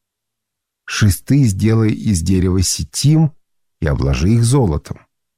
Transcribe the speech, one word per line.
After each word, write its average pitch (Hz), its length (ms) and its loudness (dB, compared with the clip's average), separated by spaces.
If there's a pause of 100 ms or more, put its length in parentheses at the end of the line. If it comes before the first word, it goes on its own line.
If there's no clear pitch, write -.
(840)
Шесты - 580 0
сделай 110 480 0
из 98 300 -2
дерева 92 420 0
ситим 151 680 0 (460)
и - 60 -4
обложи 67 440 -2
их 117 140 2
золотом. 113 600 -2 (320)